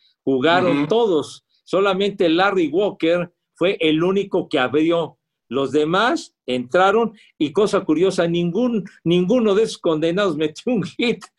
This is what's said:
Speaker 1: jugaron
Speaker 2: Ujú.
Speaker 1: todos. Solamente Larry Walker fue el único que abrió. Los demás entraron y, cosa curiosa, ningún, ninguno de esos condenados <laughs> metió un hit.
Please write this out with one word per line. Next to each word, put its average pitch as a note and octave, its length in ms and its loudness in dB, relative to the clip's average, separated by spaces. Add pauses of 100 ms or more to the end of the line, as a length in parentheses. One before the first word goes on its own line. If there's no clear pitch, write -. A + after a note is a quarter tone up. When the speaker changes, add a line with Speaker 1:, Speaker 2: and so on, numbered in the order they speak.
(220)
Speaker 1:
jugaron D#3 560 2
Speaker 2:
Ujú. D3 80 -2
Speaker 1:
todos. F#3+ 580 -2 (200)
Solamente G3 640 0
Larry F#3 400 2
Walker F3 640 -2 (240)
fue F3+ 240 0
el D#3+ 240 2
único F#3+ 440 -2
que D3 120 0
abrió. D#3 580 0 (300)
Los C3+ 240 -2
demás F3+ 640 -2 (100)
entraron F#3 720 0 (180)
y, D3 140 -2
cosa G3+ 300 0
curiosa, F3+ 480 0
ningún, F3 560 -2 (180)
ninguno F#3 540 2
de A3 80 2
esos A3 140 -6
condenados E3+ 580 -2
<laughs> - 20 -6
metió D#3 340 -4
un G#3 120 0
hit. - 400 -4 (140)